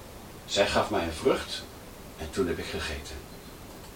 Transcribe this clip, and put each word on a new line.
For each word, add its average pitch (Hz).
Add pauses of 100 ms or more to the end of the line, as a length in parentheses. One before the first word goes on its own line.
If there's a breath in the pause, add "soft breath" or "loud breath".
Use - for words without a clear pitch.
(460)
Zij -
gaf -
mij -
een 82
vrucht - (540)
en -
toen 92
heb 85
ik -
gegeten." - (800)